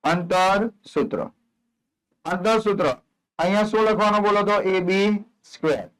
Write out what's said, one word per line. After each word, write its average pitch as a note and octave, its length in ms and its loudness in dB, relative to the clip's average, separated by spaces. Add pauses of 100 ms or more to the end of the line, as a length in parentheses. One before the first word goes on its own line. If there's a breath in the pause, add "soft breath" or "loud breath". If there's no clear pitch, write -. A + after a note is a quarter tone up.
અંતર F#3 640 0 (160)
સૂત્ર, A#2+ 340 -4 (1040)
અંતર F#3 360 0
સૂત્ર G3+ 240 0 (540)
અહીંયા G3 240 0
શું G#3+ 200 0
લખવાનું G#3 400 2
બોલો G#3 200 2
તો? G3+ 180 0
એ F#3+ 180 0
બી G3 460 0 (180)
સ્ક્વેર. C3 460 -4 (100)